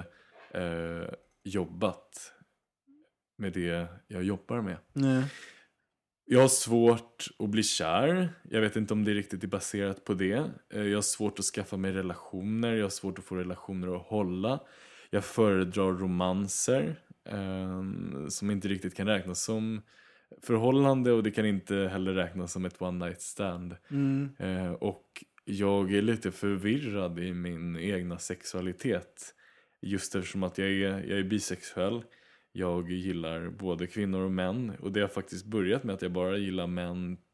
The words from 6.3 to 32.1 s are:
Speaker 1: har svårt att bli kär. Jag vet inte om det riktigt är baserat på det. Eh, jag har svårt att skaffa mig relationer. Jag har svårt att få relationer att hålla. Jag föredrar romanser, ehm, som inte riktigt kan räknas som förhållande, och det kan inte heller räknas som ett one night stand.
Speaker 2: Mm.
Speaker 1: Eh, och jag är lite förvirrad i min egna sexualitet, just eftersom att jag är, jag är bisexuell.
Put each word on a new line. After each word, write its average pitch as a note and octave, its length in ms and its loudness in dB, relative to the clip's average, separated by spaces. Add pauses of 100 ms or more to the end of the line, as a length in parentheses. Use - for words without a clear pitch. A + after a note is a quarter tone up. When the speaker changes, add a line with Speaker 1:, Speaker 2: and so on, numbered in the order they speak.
Speaker 1:
har C3 80 10
svårt A#2 760 4 (120)
att G#2+ 100 0
bli G#2+ 140 4
kär. C3+ 640 2 (220)
Jag A2 100 2
vet G#2+ 160 2
inte G#2+ 180 0
om G#2+ 100 2
det G#2 100 2
riktigt G2+ 300 -4
är F#2+ 40 -6
baserat G2 560 -2
på G#2 100 0
det. G2 300 2 (300)
Eh, G#2 80 -2
jag G#2 140 2
har G#2 60 2
svårt - 360 0
att G2 60 -2
skaffa - 320 -4
mig F#2+ 160 0
relationer. G2 840 -2
Jag G#2+ 100 2
har G2 60 -2
svårt F#2+ 280 -6
att F#2+ 60 -14
få F#2+ 120 -6
relationer F2+ 600 -4
att F#2 60 -8
hålla. G#2 580 0 (500)
Jag G2+ 140 0
föredrar F#2+ 680 4
romanser, G2 1080 0 (280)
ehm, F#2 1040 -4
som G2+ 200 -2
inte G2+ 180 0
riktigt F#2+ 280 -2
kan G2 100 -2
räknas F#2 380 0
som A2 380 -2 (600)
förhållande, B2+ 720 6
och A2+ 100 6
det G#2+ 80 0
kan G#2+ 160 2
inte G2+ 300 0
heller F#2+ 380 0
räknas F2 380 -2
som F#2 120 -4
ett F2+ 180 -8
one F2+ 240 -4
night E2+ 160 -8
stand. F2+ 540 -6 (140)
Speaker 2:
Mm. C#3 380 0 (100)
Speaker 1:
Eh, F#2 340 -2
och - 520 -6 (200)
jag G2 500 2
är G2+ 80 6
lite A2 280 0
förvirrad G2+ 880 -2
i F2+ 160 -4
min F2 420 -6
egna F2 420 -2
sexualitet, F#2 1160 -6 (480)
just G2 320 -4
eftersom F#2+ 280 -4
att F2+ 160 -4
jag G2 100 0
är, G2 400 0
jag G2 100 -2
är F#2+ 60 0
bisexuell. G2+ 800 -2 (520)